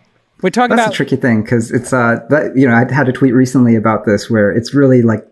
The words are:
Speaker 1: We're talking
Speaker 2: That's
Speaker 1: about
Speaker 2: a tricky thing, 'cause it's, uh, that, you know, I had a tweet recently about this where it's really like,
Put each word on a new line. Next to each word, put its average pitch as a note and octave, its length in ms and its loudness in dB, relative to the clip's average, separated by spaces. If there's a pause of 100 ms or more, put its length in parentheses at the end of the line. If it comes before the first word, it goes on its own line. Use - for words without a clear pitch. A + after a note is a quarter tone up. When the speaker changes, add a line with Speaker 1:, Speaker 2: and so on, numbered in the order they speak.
(420)
Speaker 1:
We're F#3 80 -2
talking A#3+ 260 0
Speaker 2:
That's A#3 120 0
Speaker 1:
about A3 60 -4
Speaker 2:
a - 40 -8
tricky C#3+ 200 -2
thing, A#2 280 0
'cause A#2 260 -2
it's, A#2 220 -6
uh, A#2 360 0
that, D3+ 280 -2
you C3+ 100 4
know, A#2 60 2
I A#2 180 0
had C3 160 0
a B2+ 60 0
tweet C3 200 0
recently B2+ 420 2
about A2 300 -2
this G2+ 240 -2
where G#2 220 2
it's A#2 220 -4
really C3 280 4
like, A2 300 0